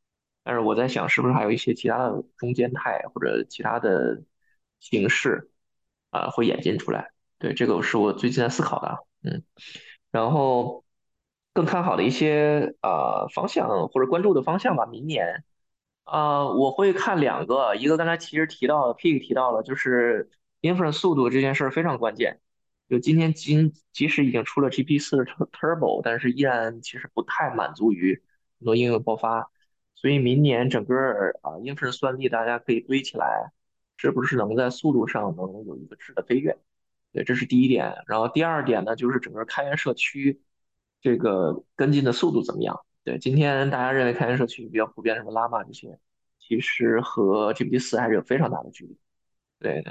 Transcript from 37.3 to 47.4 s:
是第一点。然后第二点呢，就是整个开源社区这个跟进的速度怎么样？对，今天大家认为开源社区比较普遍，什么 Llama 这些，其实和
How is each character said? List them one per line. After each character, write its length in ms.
是 120
第 160
一 60
点。 260
然 120
后 100
第 160
二 180
点 220
呢， 120
就 140
是 80
整 140
个 140
开 180
源 140
社 160
区 440
这 160
个 480
跟 160
进 140
的 80
速 180
度 120
怎 120
么 80
样？ 160
对， 160
今 160
天 360
大 80
家 140
认 120
为 80
开 140
源 100
社 80
区 240
比 80
较 100
普 140
遍， 160
什 60
么 100
Llama 320
这 80
些， 260
其 220
实 400
和 540